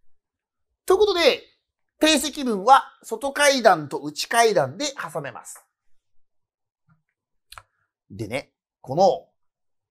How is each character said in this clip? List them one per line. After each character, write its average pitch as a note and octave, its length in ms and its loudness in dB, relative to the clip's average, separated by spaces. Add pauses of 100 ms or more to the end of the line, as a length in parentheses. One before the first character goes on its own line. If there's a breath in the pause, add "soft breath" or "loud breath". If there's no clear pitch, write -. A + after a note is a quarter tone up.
(840)
と F4+ 100 2
い - 20 4
う - 20 -6
こ G#4 80 4
と G4+ 80 -2
で、 D4 280 2 (560)
定 D#4 200 4
積 D4 260 -8
分 G#3 200 -4
は B3+ 200 6 (180)
外 C4+ 300 -10
階 C#4 300 2
段 E3+ 260 4
と D3+ 100 -8
内 D3 280 -10
階 A#3 260 2
段 D3 240 -2
で C#4 160 -6
挟 - 300 -12
め C3 100 -14
ま - 140 -18
す。 - 180 -20 (2500)
で G2 180 -12
ね、 C3 240 -10 (300)
こ C3 120 -10
の D#3+ 340 0 (640)